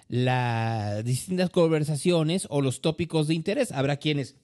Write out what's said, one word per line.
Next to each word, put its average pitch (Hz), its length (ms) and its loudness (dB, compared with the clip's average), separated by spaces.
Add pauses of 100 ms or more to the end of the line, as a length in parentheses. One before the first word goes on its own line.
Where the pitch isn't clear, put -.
las 113 1000 0
distintas 180 460 -2
conversaciones 160 1000 2
o 143 120 0
los 131 200 0
tópicos 160 460 0
de 160 80 2
interés. 196 360 -2
Habrá 139 260 0
quienes, 143 460 -2